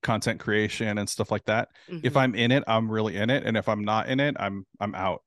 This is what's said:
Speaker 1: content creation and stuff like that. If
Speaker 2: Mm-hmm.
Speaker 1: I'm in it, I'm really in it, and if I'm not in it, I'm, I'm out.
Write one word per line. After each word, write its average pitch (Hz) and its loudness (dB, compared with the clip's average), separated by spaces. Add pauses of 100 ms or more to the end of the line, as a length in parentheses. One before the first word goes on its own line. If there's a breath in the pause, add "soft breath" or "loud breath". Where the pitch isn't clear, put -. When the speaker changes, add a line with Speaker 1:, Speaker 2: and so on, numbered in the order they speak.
Speaker 1:
content 110 0
creation 107 0
and 101 -4
stuff - -4
like 104 -4
that. 113 0 (180 loud breath)
If 180 -12
Speaker 2:
Mm-hmm. 147 0
Speaker 1:
I'm 131 4
in 117 4
it, 139 4
I'm 113 2
really 110 0
in 104 0
it, 135 2
and 113 0
if 101 -2
I'm 104 0
not 107 0
in 131 0
it, 143 0
I'm, 98 -4 (140)
I'm 101 -4
out. 92 -2